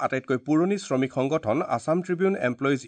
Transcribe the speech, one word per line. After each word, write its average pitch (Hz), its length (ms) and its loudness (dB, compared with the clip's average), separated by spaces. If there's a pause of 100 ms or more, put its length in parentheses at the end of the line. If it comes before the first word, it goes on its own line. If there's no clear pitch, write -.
আটাইতকৈ 127 320 -2
পুৰণি 160 400 2
শ্ৰমিক 131 360 -2
সংগঠন 135 480 0
আছাম 156 400 -2
ট্ৰিবিউন 180 340 0
এমপ্লয়িজ 127 520 0